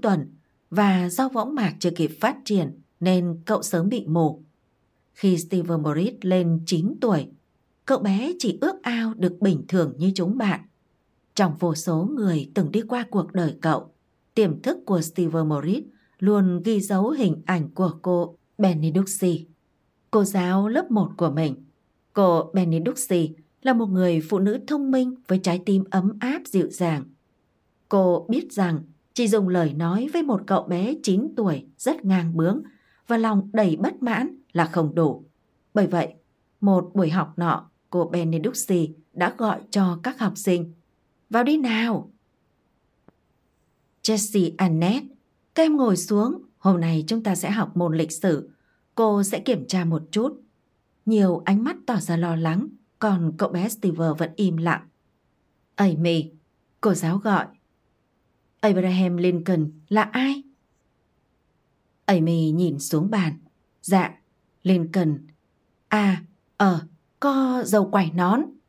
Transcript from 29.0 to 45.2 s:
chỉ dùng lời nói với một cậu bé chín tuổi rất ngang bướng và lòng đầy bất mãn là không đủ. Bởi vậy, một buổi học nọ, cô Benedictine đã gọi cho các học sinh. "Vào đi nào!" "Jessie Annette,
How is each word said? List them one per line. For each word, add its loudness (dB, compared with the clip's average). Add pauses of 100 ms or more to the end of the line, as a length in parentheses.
chỉ 0
dùng 2
lời 0
nói -2
với 0
một 0
cậu 0
bé -2 (100)
chín 0
tuổi -2 (120)
rất -4
ngang 0
bướng 0 (460)
và 0
lòng 0
đầy 2
bất -4
mãn -4 (120)
là 2
không -2
đủ. 0 (500)
Bởi 2
vậy, -2 (480)
một 2
buổi 2
học -2
nọ, -2 (200)
cô 0
Benedictine -2 (200)
đã -2
gọi -2 (100)
cho 0
các -6
học -2
sinh. -2 (560)
"Vào 0
đi 2
nào!" -2 (1900)
"Jessie 0
Annette, 2 (480)